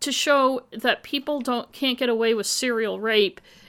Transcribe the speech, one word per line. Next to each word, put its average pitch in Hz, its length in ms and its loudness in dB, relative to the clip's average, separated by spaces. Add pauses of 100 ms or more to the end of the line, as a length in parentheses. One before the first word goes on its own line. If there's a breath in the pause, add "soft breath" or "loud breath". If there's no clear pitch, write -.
to 277 100 -4
show 269 500 2 (100)
that 226 300 -2
people 285 400 -4
don't, 240 300 -4
can't 262 260 -2
get 254 100 -2
away 226 280 2
with 202 100 -2
serial 220 540 -2
rape, 214 420 2 (280 soft breath)